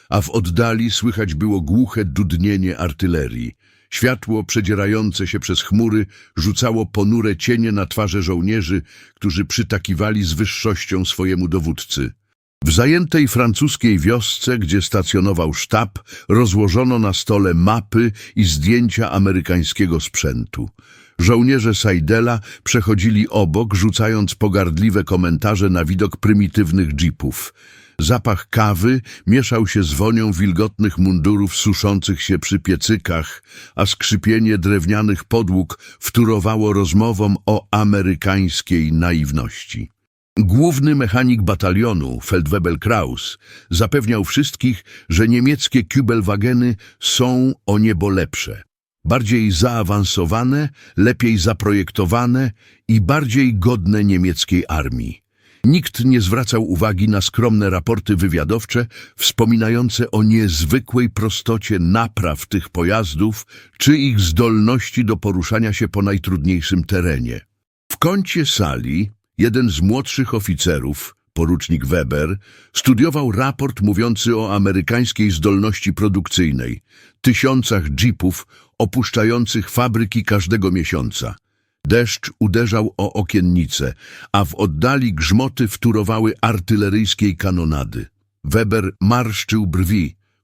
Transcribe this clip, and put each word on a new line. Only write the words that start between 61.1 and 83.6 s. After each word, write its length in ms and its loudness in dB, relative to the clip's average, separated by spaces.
prostocie 680 -2
napraw 680 0
tych 220 -4
pojazdów 800 -2
czy 180 4
ich 240 2
zdolności 840 2
do 120 0
poruszania 560 -2
się 160 -2
po 140 -2
najtrudniejszym 800 0
terenie. 560 -2
W 40 -8
kącie 500 0
sali 640 -2
jeden 320 2
z 100 -2
młodszych 540 0
oficerów, 840 -4
porucznik 540 -2
Weber, 520 -2
studiował 600 2
raport 480 -4
mówiący 560 0
o 180 -2
amerykańskiej 760 0
zdolności 640 0
produkcyjnej, 880 -2
tysiącach 640 2
jeepów 440 -2
opuszczających 920 -2
fabryki 540 -2
każdego 460 0
miesiąca. 640 -4
Deszcz 520 0
uderzał 580 0
o 160 -4
okiennice, 840 0